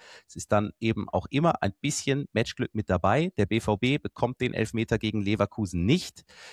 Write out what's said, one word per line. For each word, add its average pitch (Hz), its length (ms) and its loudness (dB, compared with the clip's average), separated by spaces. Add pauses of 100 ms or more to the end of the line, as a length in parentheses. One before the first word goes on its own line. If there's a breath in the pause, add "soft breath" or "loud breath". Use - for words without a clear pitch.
(280 loud breath)
Es - 80 -18
ist - 160 -4
dann 104 280 2
eben 110 280 -2
auch - 220 -2
immer 160 320 2
ein - 180 0
bisschen 143 520 -2
Matchglück - 420 -2
mit 110 160 -2
dabei. 107 480 2
Der 101 80 4
B 110 140 0
V 104 180 2
B 127 180 2
bekommt - 460 -4
den 123 100 -2
Elfmeter 110 460 -2
gegen 107 240 -2
Leverkusen 98 640 0
nicht. - 380 0 (280 loud breath)